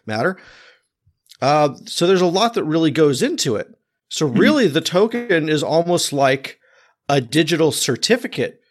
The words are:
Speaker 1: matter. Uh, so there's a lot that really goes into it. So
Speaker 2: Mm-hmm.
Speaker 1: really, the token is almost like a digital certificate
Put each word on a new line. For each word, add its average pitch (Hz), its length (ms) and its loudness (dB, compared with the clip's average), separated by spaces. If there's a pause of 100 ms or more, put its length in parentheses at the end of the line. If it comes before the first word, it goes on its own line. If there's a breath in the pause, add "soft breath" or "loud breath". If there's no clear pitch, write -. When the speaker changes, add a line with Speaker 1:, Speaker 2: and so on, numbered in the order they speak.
Speaker 1:
matter. 120 320 -2 (1040 loud breath)
Uh, 147 280 2 (160)
so - 200 -4
there's 180 160 4
a 185 40 2
lot 196 300 0
that 202 100 -4
really 156 260 0
goes 147 320 2
into 240 320 -2
it. - 180 -8 (360)
So - 180 -4
Speaker 2:
Mm-hmm. 131 120 0
Speaker 1:
really, 262 280 4
the 151 140 0
token 202 640 0
is 156 160 0
almost 170 480 0
like 135 480 0 (480 soft breath)
a 143 140 2
digital 151 500 0
certificate - 880 -2 (120)